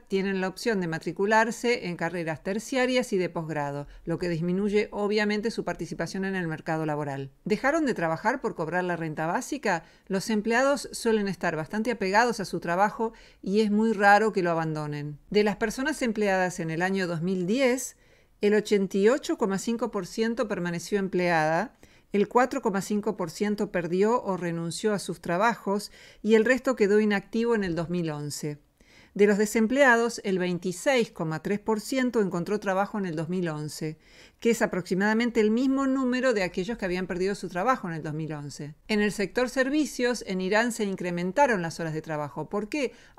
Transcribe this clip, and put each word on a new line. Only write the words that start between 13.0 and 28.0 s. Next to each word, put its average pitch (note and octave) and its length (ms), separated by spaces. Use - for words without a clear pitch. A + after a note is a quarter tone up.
y G3+ 180
es G#3+ 100
muy A3 220
raro G3+ 400
que F#3+ 100
lo F3 80
abandonen. D3+ 680
De G#3 140
las G3+ 120
personas C4 460
empleadas G3 580
en D#3+ 100
el D#3+ 120
año F#3+ 240
dos E3 160
mil F#3 240
diez, B3+ 500
el G#3 140
ochenta G3+ 440
y G3+ 100
ocho D4+ 300
coma G3 200
cinco A#3 320
por F#3+ 160
ciento A3+ 420
permaneció F3 500
empleada, F3 800
el G3+ 160
cuatro B3 320
coma G3 200
cinco G#3 360
por F3 140
ciento G#3 400
perdió F#3 520
o F#3+ 140
renunció E3+ 560
a G3+ 60
sus - 220
trabajos G3+ 720
y G#3+ 120
el A3 100
resto B3+ 320
quedó G#3 220
inactivo A3 560
en G#3+ 80
el E3+ 140
dos E3 120
mil F3 220